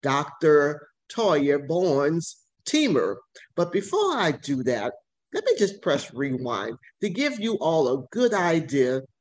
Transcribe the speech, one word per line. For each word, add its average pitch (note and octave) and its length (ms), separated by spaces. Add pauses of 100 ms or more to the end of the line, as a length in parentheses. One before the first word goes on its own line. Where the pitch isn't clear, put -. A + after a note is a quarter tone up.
Doctor D3 840 (240)
Toya C#3+ 560
Barnes D#3+ 680 (260)
Teamer. C#3+ 540 (400)
But E3+ 160
before F4 440
I F3 140
do C3 320
that, A2+ 300 (400)
let G4+ 100
me C5 140
just - 240
press D3 320
rewind A#2+ 640 (240)
to G#3 80
give B3 280
you A3 220
all D#3+ 300
a C3 240
good A#3+ 200
idea, C#3+ 680 (200)